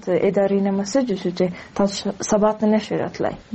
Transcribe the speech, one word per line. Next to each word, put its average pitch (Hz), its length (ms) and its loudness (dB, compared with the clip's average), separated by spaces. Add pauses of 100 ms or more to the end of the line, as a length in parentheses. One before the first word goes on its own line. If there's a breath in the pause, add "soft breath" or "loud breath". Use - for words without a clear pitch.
ته 185 60 -2 (160)
ادارې 196 380 2
نه 196 60 2
مسج 202 400 0
وشو 185 280 -2
چې 180 60 2 (300 loud breath)
تاسو 196 200 0
ش-، - 340 -6
سبا 214 300 4
ته 214 140 2
نشئ 208 280 -2
راتلی. - 320 -4 (220)